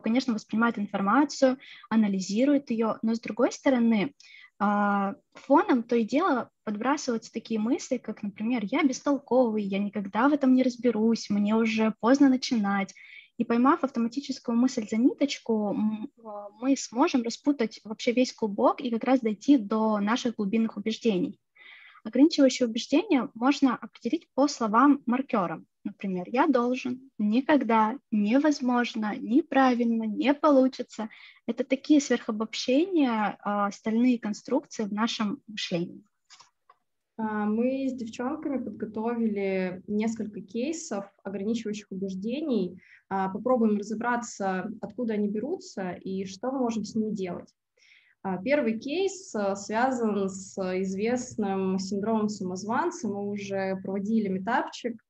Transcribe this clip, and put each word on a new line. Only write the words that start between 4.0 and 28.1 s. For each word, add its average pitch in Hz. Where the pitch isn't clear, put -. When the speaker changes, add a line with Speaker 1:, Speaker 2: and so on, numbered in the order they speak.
Speaker 1:
э, 202
фоном 302
то 240
и 233
дело 208
подбрасываются 226
такие 226
мысли, 247
как, -
например, 220
«я 294
бестолковый, 254
я 196
никогда 208
в 302
этом 269
не 254
разберусь, 226
мне 208
уже 220
поздно 277
начинать». 202
И 226
поймав 254
автоматическую 240
мысль 247
за 220
ниточку, 226
м, 220
э, 226
мы 269
сможем 262
распутать 233
вообще 220
весь 247
клубок 226
и 247
как 226
раз 262
дойти 226
до 220
наших 226
глубинных 220
убеждений. 202
Ограничивающие 262
убеждения 277
можно 254
определить -
по 277
словам-маркёрам. 240
Например, 185
«я 247
должен», 254
«никогда», 226